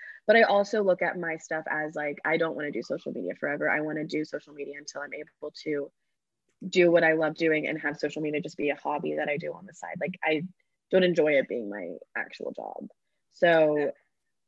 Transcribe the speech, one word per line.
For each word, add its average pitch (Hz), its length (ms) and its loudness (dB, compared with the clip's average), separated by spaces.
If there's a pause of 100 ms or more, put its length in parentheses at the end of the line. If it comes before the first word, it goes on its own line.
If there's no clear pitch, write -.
(260)
but 214 100 6
I 226 60 8
also 202 400 2
look 185 200 2
at 175 160 -2
my 165 200 -4
stuff 160 320 -6
as, 156 260 -4
like, 147 280 -4
I 160 140 2
don't 165 180 0
wanna 147 160 -6
do 117 100 -4
social - 300 -6
media 90 240 -6
forever. 147 340 -2
I 139 120 0
wanna 156 220 -6
do 156 200 -4
social 147 300 -12
media 143 240 -12
until 143 240 -14
I'm 143 120 -12
able 151 380 -14 (120)
to 147 280 -4 (760)
do 175 220 6
what 170 140 6
I 160 100 4
love 156 220 0
doing 156 320 2
and 156 120 -4
have 147 180 -4
social 151 240 -4
media 151 180 -2
just - 180 -12
be 143 120 0
a 139 60 -4
hobby 151 400 -4
that 151 120 -2
I 147 100 -2
do 151 160 -8
on 190 120 -18
the - 80 -20
side. - 260 -14
Like, 170 240 -6
I 156 220 0 (440)
don't 185 140 6
enjoy 156 300 4
it 131 140 4
being 110 220 -6
my 90 260 -10 (200)
actual - 360 -8
job. - 360 -12 (440)
So 156 600 4 (560)